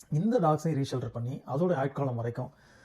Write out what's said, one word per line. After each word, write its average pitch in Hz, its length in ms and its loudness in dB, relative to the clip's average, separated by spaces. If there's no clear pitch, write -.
இந்த 214 300 2
டாக்ஸை 156 440 2
ரீஷெல்டர் 123 260 -4
பண்ணி, 120 380 -6
அதோட 165 280 2
ஆயுட்காலம் 135 400 -2
வரைக்கும் 120 340 -4